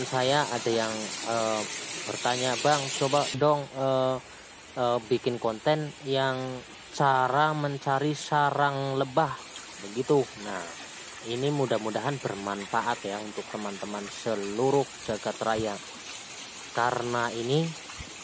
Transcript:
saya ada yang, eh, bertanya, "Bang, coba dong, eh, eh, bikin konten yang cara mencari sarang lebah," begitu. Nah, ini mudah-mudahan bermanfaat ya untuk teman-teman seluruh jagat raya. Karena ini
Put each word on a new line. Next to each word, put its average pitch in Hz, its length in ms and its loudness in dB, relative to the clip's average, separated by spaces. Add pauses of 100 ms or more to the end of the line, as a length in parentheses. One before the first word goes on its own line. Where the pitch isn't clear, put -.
saya 131 400 4
ada 120 240 0
yang, 113 240 2 (320)
eh, 110 360 2 (440)
bertanya, 123 560 0
"Bang, 147 160 6 (240)
coba 139 320 4
dong, 147 320 4
eh, 131 500 2 (600)
eh, 120 200 4 (120)
bikin 120 320 2
konten 147 480 0 (160)
yang 135 320 2 (540)
cara 139 640 4
mencari 143 560 2
sarang 139 880 2
lebah," 139 320 2 (480)
begitu. 113 400 2 (240)
Nah, 98 160 -6 (640)
ini 120 240 0
mudah-mudahan 120 720 0
bermanfaat 101 880 -2
ya 101 80 -2
untuk 104 320 -8
teman-teman 104 640 -6
seluruh 117 720 0 (240)
jagat 107 320 -4
raya. 110 320 0 (1040)
Karena 120 560 2
ini 127 320 2 (600)